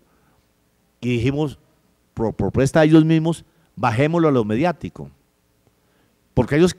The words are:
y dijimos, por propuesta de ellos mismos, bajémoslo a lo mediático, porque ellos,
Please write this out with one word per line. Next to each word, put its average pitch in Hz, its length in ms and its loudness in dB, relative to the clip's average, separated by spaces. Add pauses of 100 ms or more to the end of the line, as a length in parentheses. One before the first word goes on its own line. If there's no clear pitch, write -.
(1000)
y 120 100 -6
dijimos, 135 480 -4 (540)
por 110 220 -4
propuesta 131 460 0
de 156 60 4
ellos 156 180 6
mismos, 160 400 0 (320)
bajémoslo 151 520 0
a 147 40 0
lo 120 120 0
mediático, 110 680 -6 (1200)
porque 127 220 0
ellos, 170 220 2